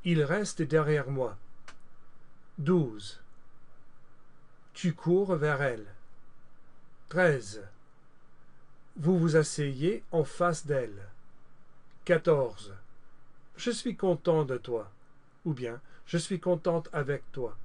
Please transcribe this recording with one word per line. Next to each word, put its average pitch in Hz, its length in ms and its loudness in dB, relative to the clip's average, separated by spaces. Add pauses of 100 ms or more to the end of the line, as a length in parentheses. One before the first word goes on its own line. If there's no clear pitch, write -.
Il 165 180 6
reste 180 380 0
derrière 147 480 4
moi. 127 280 0 (1200)
Douze. 135 640 2 (1500)
Tu 175 200 2
cours 185 420 4
vers 147 260 2
elle. 117 240 0 (1200)
Treize. 127 520 4 (1300)
Vous 175 240 6
vous 160 160 6
asseyez 147 760 2
en 160 120 4
face 170 420 2
d'elle. 117 440 0 (960)
Quatorze. 139 680 4 (840)
Je 240 140 0
suis 226 240 -2
content 165 500 4
de 131 120 -2
toi. 113 320 -2 (560)
Ou 160 80 2
bien, 123 280 -4 (240)
je 170 120 -2
suis 170 220 -2
contente 170 540 2
avec 139 380 -2
toi. 120 340 -2